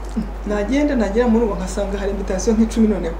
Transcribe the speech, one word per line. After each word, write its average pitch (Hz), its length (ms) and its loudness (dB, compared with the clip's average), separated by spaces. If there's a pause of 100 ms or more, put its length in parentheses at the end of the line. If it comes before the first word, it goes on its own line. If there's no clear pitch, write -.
(460)
Nagenda, 254 500 0
nagera 220 320 2
mu 220 120 6
rugo 208 140 0
nkasanga 196 440 -4
hari 202 120 -2
invitation 202 460 0
nk'icumi 220 320 4
noneho. 190 320 -2